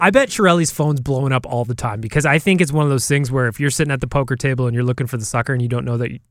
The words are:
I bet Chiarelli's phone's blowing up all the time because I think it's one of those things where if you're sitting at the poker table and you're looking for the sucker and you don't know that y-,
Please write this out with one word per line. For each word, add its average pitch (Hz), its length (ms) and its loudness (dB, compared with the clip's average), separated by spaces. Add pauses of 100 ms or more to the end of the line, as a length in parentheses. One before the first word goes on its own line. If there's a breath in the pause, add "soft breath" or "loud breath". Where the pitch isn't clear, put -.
I 185 100 4
bet 262 180 4
Chiarelli's 175 440 2
phone's 147 280 0
blowing 135 320 0
up 127 140 0
all 120 180 -4
the 120 120 -6
time 110 240 -4
because 139 260 -2
I 151 140 4
think 185 200 2
it's 143 120 0
one 151 100 2
of 143 80 2
those 135 160 0
things 143 240 0
where 131 160 0
if 117 140 -4
you're 143 100 0
sitting 147 220 0
at 131 80 -4
the 123 80 -4
poker 135 260 0
table 127 320 0
and 117 80 0
you're 123 80 0
looking 123 240 0
for 117 120 -4
the 107 60 -8
sucker 120 280 -2
and 123 100 0
you 120 60 0
don't 120 160 -2
know 120 140 -2
that 123 120 -4
y-, 117 80 -12 (120)